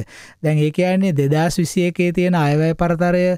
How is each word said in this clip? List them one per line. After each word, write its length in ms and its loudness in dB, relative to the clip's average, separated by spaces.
දැන් 200 0
ඒ 140 0
කියන්නේ 420 0
දෙදාස් 460 0
විසි 260 0
එකේ 260 -2
තියෙන 240 0
අයවැය 380 2
පරතරය 500 0